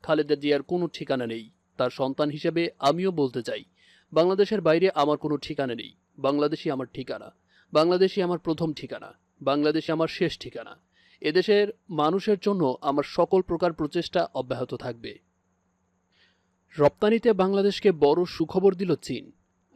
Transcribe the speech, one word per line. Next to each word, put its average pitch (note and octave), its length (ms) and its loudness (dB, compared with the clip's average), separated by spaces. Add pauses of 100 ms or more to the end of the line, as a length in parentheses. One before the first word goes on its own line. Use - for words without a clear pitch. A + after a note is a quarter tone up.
খালেদা D3+ 320 0
জিয়ার C#3+ 280 0
কোনো F3 300 -2
ঠিকানা C3 340 -6
নেই। A2+ 240 -10 (260)
তার B2+ 140 0
সন্তান C#3 400 -2
হিসেবে E3 480 -4
আমিও E3+ 320 0
বলতে C#3 320 -2
চাই, A2 220 -8 (480)
বাংলাদেশের F#3+ 480 2
বাইরে E3 340 4
আমার D3 240 2
কোনো D3+ 180 -4
ঠিকানা C#3 380 -6
নেই। A2+ 200 -14 (240)
বাংলাদেশই D3 520 -2
আমার C3 240 -6
ঠিকানা, B2+ 400 -12 (380)
বাংলাদেশই F3+ 500 4
আমার F3 160 -2
প্রথম D#3+ 340 -2
ঠিকানা, A2 400 -12 (300)
বাংলাদেশই D3+ 500 0
আমার D#3+ 160 0
শেষ - 300 -4
ঠিকানা। - 400 -16 (420)
এদেশের G3+ 480 2 (220)
মানুষের F3 500 0
জন্য F3 400 0
আমার C#3+ 220 0
সকল F3+ 400 2
প্রকার F3 300 -2
প্রচেষ্টা E3 600 -2
অব্যাহত B2+ 400 -6
থাকবে।" A#2 440 -12 (1600)
রপ্তানিতে G#3+ 540 4
বাংলাদেশকে G3 600 2
বড় D3+ 320 4
সুখবর F#3 500 2
দিল F3 200 -2
চীন। - 380 -10 (440)